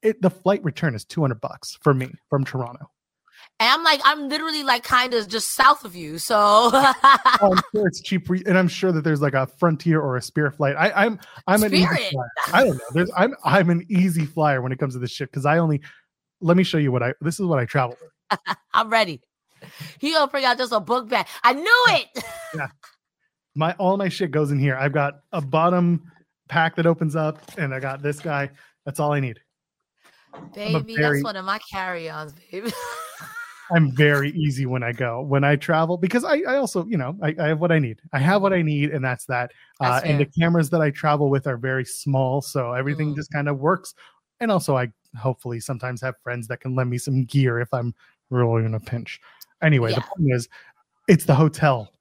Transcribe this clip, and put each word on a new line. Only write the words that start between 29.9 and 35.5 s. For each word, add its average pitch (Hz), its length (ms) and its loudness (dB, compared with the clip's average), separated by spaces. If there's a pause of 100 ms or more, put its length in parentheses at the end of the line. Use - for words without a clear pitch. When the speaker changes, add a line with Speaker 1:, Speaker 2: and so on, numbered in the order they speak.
Speaker 1:
I'm - 100 -20
a 170 360 -4
Speaker 2:
Baby, 117 160 -8
Speaker 1:
very 151 240 2
Speaker 2:
that's 143 40 -4
one 196 140 -6
of 185 80 -10
my 196 140 -4 (120)
carry-ons, 165 600 -8 (180)
baby. 208 260 -8
<laughs> - 40 -12 (920)
Speaker 1:
I'm 143 200 4
very 147 360 4
easy 139 360 -4
when 123 160 -4
I 117 80 -4
go, 120 300 -6
when 139 220 0
I 143 120 4